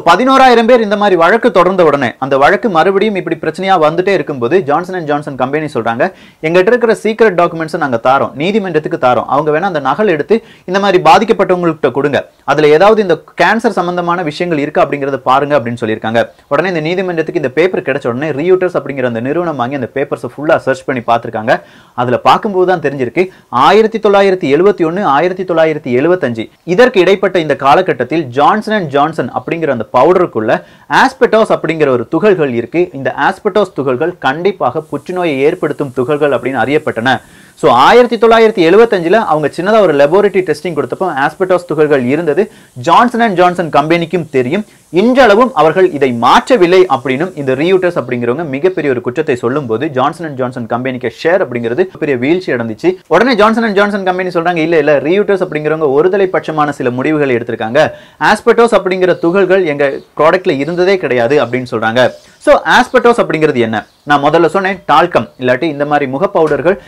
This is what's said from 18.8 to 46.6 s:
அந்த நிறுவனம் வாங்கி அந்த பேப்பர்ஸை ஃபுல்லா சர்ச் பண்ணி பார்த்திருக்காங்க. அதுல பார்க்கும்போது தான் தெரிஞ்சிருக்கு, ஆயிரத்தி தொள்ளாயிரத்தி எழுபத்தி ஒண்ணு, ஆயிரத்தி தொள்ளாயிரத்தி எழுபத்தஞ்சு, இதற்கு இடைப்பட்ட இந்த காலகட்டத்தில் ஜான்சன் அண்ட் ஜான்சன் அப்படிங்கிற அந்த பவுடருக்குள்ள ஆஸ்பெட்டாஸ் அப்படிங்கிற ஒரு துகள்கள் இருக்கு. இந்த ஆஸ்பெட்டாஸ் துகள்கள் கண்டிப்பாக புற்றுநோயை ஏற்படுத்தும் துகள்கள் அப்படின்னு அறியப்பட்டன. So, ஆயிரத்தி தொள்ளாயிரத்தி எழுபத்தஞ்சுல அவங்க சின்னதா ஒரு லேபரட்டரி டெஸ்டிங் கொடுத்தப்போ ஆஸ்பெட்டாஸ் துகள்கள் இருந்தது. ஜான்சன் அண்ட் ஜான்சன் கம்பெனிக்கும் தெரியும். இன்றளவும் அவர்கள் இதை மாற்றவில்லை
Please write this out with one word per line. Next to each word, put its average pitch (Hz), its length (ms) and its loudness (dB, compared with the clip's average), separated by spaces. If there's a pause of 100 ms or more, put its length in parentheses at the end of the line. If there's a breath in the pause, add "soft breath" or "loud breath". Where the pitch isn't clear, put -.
அந்த 113 160 -4
நிறுவனம் 160 340 -4
வாங்கி 131 180 -4
அந்த 117 160 -6
பேப்பர்ஸை 139 380 -6
ஃபுல்லா 151 320 0
சர்ச் 135 240 -2
பண்ணி 123 200 -4
பார்த்திருக்காங்க. 117 440 -2 (500 soft breath)
அதுல 123 240 0
பார்க்கும்போது 185 440 2
தான் 170 140 -2
தெரிஞ்சிருக்கு, 139 400 -2 (420 loud breath)
ஆயிரத்தி 214 380 2
தொள்ளாயிரத்தி 196 520 2
எழுபத்தி 185 320 2
ஒண்ணு, 175 120 -4 (140)
ஆயிரத்தி 180 340 -2
தொள்ளாயிரத்தி 160 420 0 (100)
எழுபத்தஞ்சு, 139 440 -2 (300 soft breath)
இதற்கு 247 300 4
இடைப்பட்ட 190 400 2
இந்த 139 200 0
காலகட்டத்தில் 156 580 0 (140)
ஜான்சன் 208 420 0
அண்ட் 156 180 -6
ஜான்சன் 147 420 -2
அப்படிங்கிற 160 380 -4
அந்த 110 100 -8 (100)
பவுடருக்குள்ள 147 540 2 (500 loud breath)
ஆஸ்பெட்டாஸ் 220 560 2
அப்படிங்கிற 156 400 -2
ஒரு 117 160 -4
துகள்கள் 165 480 0
இருக்கு. 160 220 -4 (160)
இந்த 127 120 -4 (180)
ஆஸ்பெட்டாஸ் 196 500 -4
துகள்கள் 131 340 -2 (140)
கண்டிப்பாக 156 640 -4
புற்றுநோயை 180 440 -4 (140)
ஏற்படுத்தும் 151 500 -4
துகள்கள் 143 380 -2
அப்படின்னு 127 280 -4
அறியப்பட்டன. 131 520 -2 (440 soft breath)
So, 160 60 2 (180)
ஆயிரத்தி 233 380 4
தொள்ளாயிரத்தி 226 460 4
எழுபத்தஞ்சுல 202 500 4 (100)
அவங்க 151 260 0
சின்னதா 202 300 0
ஒரு 160 140 2
லேபரட்டரி 190 480 2
டெஸ்டிங் 160 300 -6
கொடுத்தப்போ 139 280 -4 (180)
ஆஸ்பெட்டாஸ் 180 460 -2
துகள்கள் 147 340 2 (100)
இருந்தது. 156 300 0 (440 soft breath)
ஜான்சன் 226 380 2
அண்ட் 196 140 -2
ஜான்சன் 180 380 0
கம்பெனிக்கும் 165 580 -2
தெரியும். 135 300 -2 (240 soft breath)
இன்றளவும் 233 640 4
அவர்கள் 160 380 2
இதை 131 300 -2
மாற்றவில்லை 180 680 4